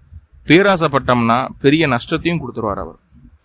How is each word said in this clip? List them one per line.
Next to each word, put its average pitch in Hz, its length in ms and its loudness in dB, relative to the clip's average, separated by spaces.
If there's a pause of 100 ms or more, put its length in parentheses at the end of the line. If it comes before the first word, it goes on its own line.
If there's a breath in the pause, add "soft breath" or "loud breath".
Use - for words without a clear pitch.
(460)
பேராசைப்பட்டோம்னா 135 1000 2 (120)
பெரிய 151 280 2
நஷ்டத்தையும் 156 520 -4
கொடுத்துருவார் 113 360 -6
அவர். 82 200 -12 (480)